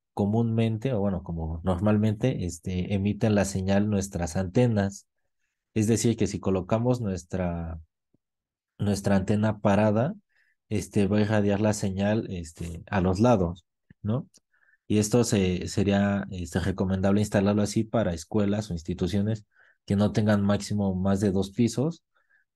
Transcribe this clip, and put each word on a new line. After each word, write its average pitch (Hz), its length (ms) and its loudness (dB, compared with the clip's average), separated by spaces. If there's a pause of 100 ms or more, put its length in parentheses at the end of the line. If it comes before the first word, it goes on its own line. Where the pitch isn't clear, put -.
(140)
comúnmente, 113 800 0
o 104 60 0
bueno, 98 240 -2
como 82 400 -6
normalmente, 104 840 0
este, 90 480 -6
emiten 104 420 2
la 98 100 4
señal 98 440 0
nuestras 95 460 -2
antenas. 98 720 0 (680)
Es 107 120 2
decir, 113 300 2
que 101 100 0
si 92 120 -4
colocamos 110 600 0
nuestra, 87 800 -4 (1000)
nuestra 101 360 0
antena 104 440 0
parada, 110 560 2 (540)
este, 101 360 0
va 101 120 2
a 107 40 4
irradiar 101 400 2
la 107 120 2
señal, 101 580 -2
este, 85 580 -10
a 95 120 0
los 92 180 2
lados, 95 460 2 (360)
¿no? 110 260 -4 (580)
Y 104 120 2
esto 110 260 4
se, 92 440 0
sería, 101 640 0
este, 90 280 -6
recomendable 95 640 0
instalarlo 104 400 2
así 110 220 0
para 104 300 -2
escuelas 101 560 -2
o 87 40 -6
instituciones 98 720 -4 (400)
que - 100 0
no 107 160 2
tengan 104 320 2
máximo 101 500 0
más 95 260 0
de 101 120 2
dos 95 200 -2
pisos, 123 520 -2 (520)